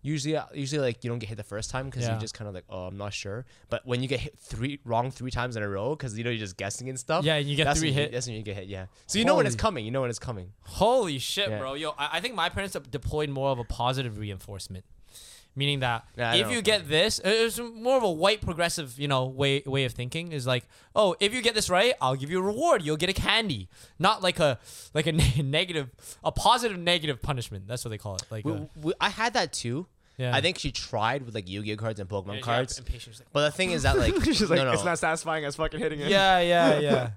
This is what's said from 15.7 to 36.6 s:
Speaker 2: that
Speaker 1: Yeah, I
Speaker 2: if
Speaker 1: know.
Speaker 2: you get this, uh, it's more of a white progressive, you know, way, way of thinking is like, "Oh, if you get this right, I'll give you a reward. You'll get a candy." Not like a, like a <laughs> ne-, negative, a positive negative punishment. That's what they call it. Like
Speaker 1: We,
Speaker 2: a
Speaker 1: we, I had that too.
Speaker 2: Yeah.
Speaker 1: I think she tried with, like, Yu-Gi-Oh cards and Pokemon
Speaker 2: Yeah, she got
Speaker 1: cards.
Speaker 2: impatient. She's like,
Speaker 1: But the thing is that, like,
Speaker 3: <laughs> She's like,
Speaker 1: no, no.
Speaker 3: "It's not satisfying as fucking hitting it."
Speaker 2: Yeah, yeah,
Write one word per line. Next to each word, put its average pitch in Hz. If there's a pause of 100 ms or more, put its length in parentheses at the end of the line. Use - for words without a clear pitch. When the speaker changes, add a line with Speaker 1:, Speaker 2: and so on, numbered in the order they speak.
Speaker 2:
that 120 (100)
Speaker 1:
Yeah, 117
I 117
Speaker 2:
if 208
Speaker 1:
know. 214
Speaker 2:
you 226
get 196
this, 151
uh, 185
it's 226
more 233
of 247
a 202
white 190
progressive, 165
you 143
know, 131
way, 139
way 135
of 120
thinking 165
is 131
like, 127 (320)
"Oh, 196
if 208
you 254
get 226
this 214
right, 190
I'll 131
give 139
you 180
a 185
reward. 240
You'll 151
get 180
a -
candy." 196 (300)
Not 202
like 180
a, 139 (360)
like 151
a 165
<laughs> 160
ne-, 143
negative, 151 (340)
a 156
positive 226
negative 170
punishment. 110
That's 123
what 120
they 107
call 101
it. -
Like 110
Speaker 1:
We, 156
Speaker 2:
a 151 (120)
Speaker 1:
we, 160
I 196
had 220
that 196
too. 127 (280)
Speaker 2:
Yeah. 127
Speaker 1:
I 139
think 170
she 147
tried 120
with, 110
like, 104
Yu-Gi-Oh 104
cards 110
and 95
Pokemon 98
Speaker 2:
Yeah, 101
she 131
got 127
Speaker 1:
cards. 120
Speaker 2:
impatient. 120
She's 120
like, -
Speaker 1:
But 147
the 151
thing 185
is 156
that, 131
like, -
Speaker 3:
<laughs> 339
She's 214
like, 160
Speaker 1:
no, 135
no. 127
Speaker 3:
"It's 107
not 170
satisfying 160
as 143
fucking 156
hitting 156
it." 143
Speaker 2:
Yeah, 190
yeah, 170